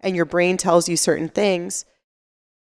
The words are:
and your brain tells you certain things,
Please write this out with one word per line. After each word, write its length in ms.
and 120
your 120
brain 320
tells 320
you 80
certain 320
things, 560